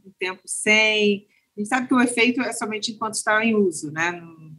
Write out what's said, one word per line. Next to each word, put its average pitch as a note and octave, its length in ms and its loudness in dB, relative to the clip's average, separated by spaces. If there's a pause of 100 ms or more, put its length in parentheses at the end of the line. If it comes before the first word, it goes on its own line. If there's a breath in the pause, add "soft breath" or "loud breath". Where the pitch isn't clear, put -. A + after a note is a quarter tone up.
(180)
tempo F#3 280 -6
sem? G#3+ 800 2 (280)
A - 40 -8
gente G#3 100 -6
sabe B3+ 180 0
que C4+ 60 0
o B3+ 80 4
efeito B3 400 2
é A3+ 120 -4
somente G#3+ 380 -6
enquanto G#3+ 240 -6
está G#3+ 280 2
em A3+ 120 2
uso, E3 360 0
né? E3 200 -2
Não, E3 480 -16